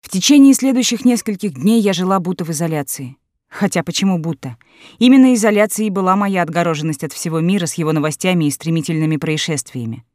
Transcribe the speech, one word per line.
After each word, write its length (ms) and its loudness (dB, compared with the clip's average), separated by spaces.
В 80 -20
течение 460 6
следующих 500 -2
нескольких 480 -2
дней 260 2
я 140 0
жила 260 0
будто 240 -6
в 60 -8
изоляции. 680 -6
Хотя 340 -2
почему 340 -2
будто? 400 -8
Именно 380 6
изоляция 500 0
и 60 -2
была 240 2
моя 260 0
отгороженность 640 -2
от 100 -10
всего 260 -6
мира 280 0
с 80 -8
его 160 -2
новостями 540 0
и 40 2
стремительными 680 -2
происшествиями. 960 -6